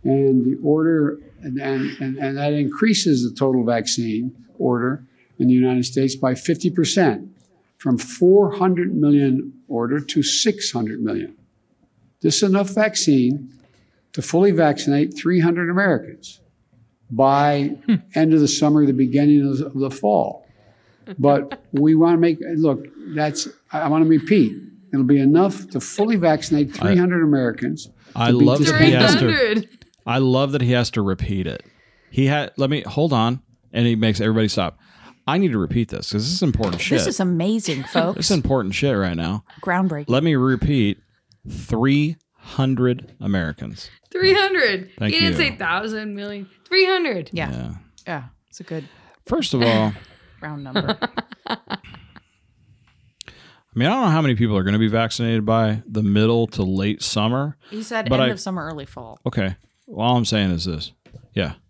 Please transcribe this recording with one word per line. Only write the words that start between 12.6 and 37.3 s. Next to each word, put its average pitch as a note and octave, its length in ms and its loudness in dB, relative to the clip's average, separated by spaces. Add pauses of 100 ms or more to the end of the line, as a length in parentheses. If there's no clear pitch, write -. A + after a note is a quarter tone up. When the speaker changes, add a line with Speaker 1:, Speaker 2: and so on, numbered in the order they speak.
Speaker 1:
vaccine D3 840 0 (600)
to - 100 -6
fully F#3+ 300 2
vaccinate D3 640 2
three F3 240 0
hundred E3+ 280 2
Americans F3+ 720 -2 (720)
by C#3 640 2 (100)
Speaker 2:
Hmm. A3+ 80 2 (200)
Speaker 1:
end D#3+ 200 4
of D#3 60 6
the C#3+ 80 4
summer, D3+ 380 4
the C#3 60 2
beginning C#3 540 4
of C3 120 -2
the, - 80 -4
of B2+ 80 -14
the C3+ 160 -2
fall. - 560 0 (720)
But C#3+ 440 0 (100)
we D3+ 220 2
wanna E3 220 4
make, E3 220 2 (180)
look, D3+ 300 -2 (280)
that's, D3+ 320 -4 (260)
I, - 80 -4
I D#3+ 80 -2
wanna D#3+ 180 4
repeat, D#3+ 480 4 (400)
it'll C3+ 100 2
be C#3 160 4
enough E3+ 500 2
to B2+ 100 -6
fully G#3+ 360 -2
vaccinate D#3 540 0 (120)
Speaker 3:
I, - 60 0
Speaker 1:
three G3 80 4
hundred F3+ 280 2
Americans C3+ 640 -2 (280)
Speaker 3:
I A#2 140 2
Speaker 1:
to A#2+ 80 4
beat A#2+ 60 8
Speaker 3:
love B2 160 6
Speaker 1:
this C#3+ 100 2
Speaker 3:
that - 100 2
he C3+ 120 8
has B2+ 220 6
to, B2+ 40 2
Speaker 1:
pandemic. B2+ 200 2
Speaker 2:
Three B3 100 2
hundred. G#3+ 360 -4 (220)
Speaker 3:
I A#2+ 120 0
love C3+ 340 2
that C#3+ 100 -2
he A#2+ 100 2
has A#2+ 200 0
to A2 100 -2
repeat F#2+ 440 -2
it. - 180 -10 (460)
He C3+ 160 0
had, C#3+ 300 -2
let C3+ 140 0
me, D3 120 -2
hold D3 300 -2
on. A#2+ 300 0 (300)
And A#2+ 140 0
he A#2 100 2
makes G#2+ 240 0
everybody A2 280 2
stop. F#2 300 -4 (480)
I D3+ 120 0
need F#3+ 140 2
to A2 60 0
repeat G#2 300 -2
this - 240 -10
'cause G#2 100 -2
this C#3 100 -4
is F#3 100 -4
important G#2+ 380 -2
shit. - 180 0
Speaker 4:
This - 100 0
is A3+ 120 -4
amazing, F3+ 600 -2